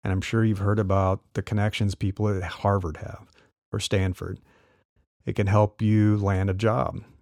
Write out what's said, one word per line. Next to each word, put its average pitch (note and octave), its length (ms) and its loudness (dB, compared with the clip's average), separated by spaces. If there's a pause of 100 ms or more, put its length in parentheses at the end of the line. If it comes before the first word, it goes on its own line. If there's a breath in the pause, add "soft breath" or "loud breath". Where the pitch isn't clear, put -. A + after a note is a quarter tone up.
And G2 100 -2
I'm F#2+ 80 0
sure A2+ 240 0
you've A2 140 2
heard G2+ 200 0
about G2 420 0 (140)
the G2 80 -4
connections G#2 520 -2
people G2+ 340 -2
at G2 140 -2
Harvard F2+ 540 -2
have - 340 -16 (420 soft breath)
or G2+ 60 -4
Stanford. F#2+ 640 -2 (880 soft breath)
It A2+ 100 -4
can G#2 100 0
help G#2 340 2
you G#2+ 360 4
land G2 340 0
a F#2 40 0
job. A2+ 500 -2 (160)